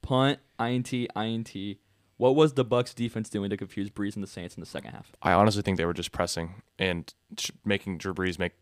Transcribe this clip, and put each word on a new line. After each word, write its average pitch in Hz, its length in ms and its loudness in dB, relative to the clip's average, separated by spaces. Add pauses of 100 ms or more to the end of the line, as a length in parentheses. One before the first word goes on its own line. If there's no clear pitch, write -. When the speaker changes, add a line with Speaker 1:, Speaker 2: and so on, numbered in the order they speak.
Speaker 1:
punt, 135 380 2 (180)
I 117 140 0
N 123 120 0
T, 123 320 -4
I 107 120 -2
N 113 180 -4
T. 101 340 -8 (380)
What 127 180 6
was 156 200 6
the 131 100 4
Bucs 120 280 0
defense 113 360 -4
doing 101 200 -4
to 104 80 0
confuse 98 320 -8
Brees 101 260 -4
and 101 80 -6
the 95 40 -10
Saints 90 300 -12
in - 40 -12
the 82 40 -10
second - 260 -12
half? - 300 -18
Speaker 2:
I 87 100 6
honestly 101 300 6
think 95 160 2
they 82 80 2
were 85 80 0
just 87 180 -6
pressing 87 500 -4 (160)
and 87 340 -2 (260)
ch-, - 140 -4 (120)
making 98 360 -2
Drew 95 140 -4
Brees 92 240 -2
make 87 240 -2